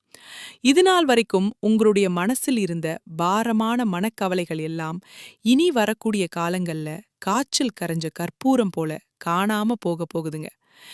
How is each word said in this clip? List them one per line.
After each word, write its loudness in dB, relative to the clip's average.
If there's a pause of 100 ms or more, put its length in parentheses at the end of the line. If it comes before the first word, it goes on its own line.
(600)
இது 4
நாள் 6
வரைக்கும் 2
உங்களுடைய 4
மனசில் 0
இருந்த -2 (160)
பாரமான 2
மனக்கவலைகள் -2
எல்லாம் -6 (400)
இனி 4
வரக்கூடிய 0 (100)
காலங்கள்ல -4 (180)
காய்ச்சல் -2 (100)
கரைஞ்ச -4
கற்பூரம் 0
போல -6 (260)
காணாம 0
போக -4
போகுதுங்க. -6 (480)